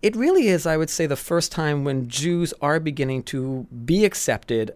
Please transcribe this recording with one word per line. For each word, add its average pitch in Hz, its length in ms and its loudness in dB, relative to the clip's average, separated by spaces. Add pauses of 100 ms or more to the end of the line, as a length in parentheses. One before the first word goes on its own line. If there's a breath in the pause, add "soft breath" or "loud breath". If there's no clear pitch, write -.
it 214 160 2
really 302 300 4
is, 170 180 2
I 160 100 2
would 160 140 0
say, - 160 -2
the 143 100 0
first - 360 -2
time 147 320 0
when 135 260 -2
Jews 170 520 0
are 147 180 2
beginning 131 440 -2
to 131 440 -6 (180)
be 180 200 4
accepted 113 720 -2